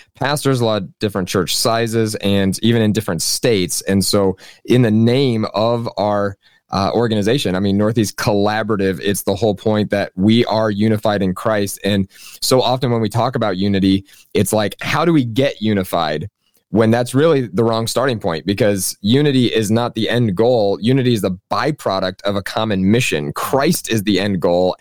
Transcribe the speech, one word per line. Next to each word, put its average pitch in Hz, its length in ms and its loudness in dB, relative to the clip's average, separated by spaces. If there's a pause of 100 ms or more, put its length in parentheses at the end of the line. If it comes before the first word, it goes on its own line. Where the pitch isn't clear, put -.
(140)
pastors, 135 480 -2
a 120 40 2
lot 107 180 0
of - 160 -16
different 98 280 -2
church 87 300 -2
sizes, 113 580 0
and 98 480 0
even 117 200 4
in 107 100 2
different 92 300 -4
states. 98 580 0
And 95 240 0
so 98 320 0 (260)
in 123 200 4
the 110 80 2
name 117 540 2 (100)
of 117 420 0
our, 101 400 -2 (320)
uh, 95 240 -2
organization, 107 640 0
I 92 40 -2
mean, 98 180 0
Northeast 107 400 0
Collaborative, 104 840 0
it's 98 200 -2
the 98 120 -2
whole 104 200 0
point 107 340 -2
that 101 260 -2
we 110 300 2
are 110 260 0
unified 104 500 0
in 92 120 0
Christ. 104 500 -2
And 98 240 2 (340)
so 131 200 4
often 123 300 0
when 113 100 0
we 107 80 -2
talk 117 260 0
about 107 220 -2
unity, 98 480 2 (280)
it's 98 200 0
like, 107 280 -2
"How 151 220 -2
do 175 80 2
we 147 140 2
get 120 360 -2
unified?" 92 680 -2 (420)
when 110 200 4
that's 123 240 0
really 143 320 4
the 95 160 -2
wrong 113 240 0
starting 120 320 -2
point, 82 260 -4
because 101 540 0
unity 131 460 2
is 107 260 0
not 117 240 0
the 110 140 -2
end 110 260 0
goal. 110 460 2
Unity 123 320 2
is 107 80 0
the 95 100 0 (180)
byproduct 101 760 -4
of 101 120 -2
a 101 60 -2
common 101 500 -2
mission. 87 400 0
Christ - 580 -2
is 107 140 -2
the 95 160 0
end 95 220 -2
goal, 90 400 2